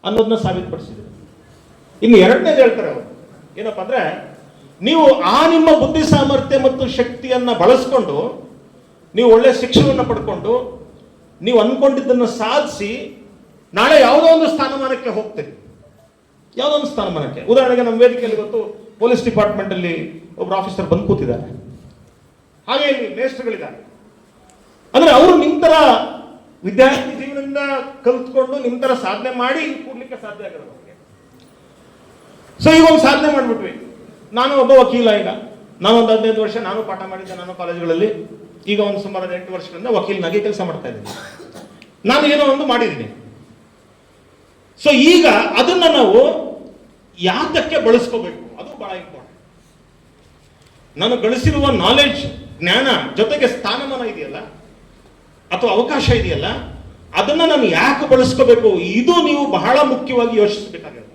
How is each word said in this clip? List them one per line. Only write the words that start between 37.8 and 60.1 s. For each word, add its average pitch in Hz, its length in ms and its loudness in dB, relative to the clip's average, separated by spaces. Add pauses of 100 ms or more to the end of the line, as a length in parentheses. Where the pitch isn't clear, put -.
ಈಗ 208 160 -2
ಒಂದು 202 180 -6
ಸುಮಾರು 196 220 -8
ಒಂದು - 120 -8
ಎಂಟು 185 180 -14
ವರ್ಷಗಳಿಂದ 175 400 -12
ವಕೀಲನಾಗಿ 185 500 -4
ಕೆಲಸ 202 220 -6
ಮಾಡ್ತಾ 147 220 -12
ಇದ್ದೀನಿ. 104 220 -16 (960)
ನಾನು 294 240 2
ಏನೋ 294 200 2
ಒಂದು 285 200 -2
ಮಾಡಿದ್ದೀನಿ. 156 340 -4 (1800)
So 294 60 4 (240)
ಈಗ 330 140 6 (340)
ಅದನ್ನ 349 240 2 (140)
ನಾವು 220 200 6 (1120)
ಯಾತಕ್ಕೆ 220 480 -2 (100)
ಬಳಸ್ಕೋಬೇಕು? 226 560 0 (160)
ಅದು - 100 -18 (120)
ಬಹಳ 143 100 -14 (120)
ಇಂಪಾರ್ಟೆಂಟ್. 135 360 -20 (1600)
ನಾನು 240 220 0
ಗಳಿಸಿರುವ 262 420 0 (200)
ನಾಲೆಡ್ಜ್, 277 360 0 (400)
ಜ್ಞಾನ 214 260 0 (300)
ಜೊತೆಗೆ 269 380 0
ಸ್ಥಾನಮಾನ 254 560 -8
ಇದೆಯಲ್ಲ 147 280 -14 (1160)
ಅಥವಾ 220 220 -2
ಅವಕಾಶ 254 280 -2 (140)
ಇದೆಯಲ್ಲ, 147 280 -4 (720)
ಅದನ್ನ 294 220 0 (100)
ನಾನು 269 140 2 (140)
ಯಾಕೆ 269 340 0
ಬಳಸ್ಕೋಬೇಕು? 233 560 4 (300)
ಇದು 339 140 2 (140)
ನೀವು 294 160 -2 (140)
ಬಹಳ 247 180 0 (160)
ಮುಖ್ಯವಾಗಿ 240 500 -4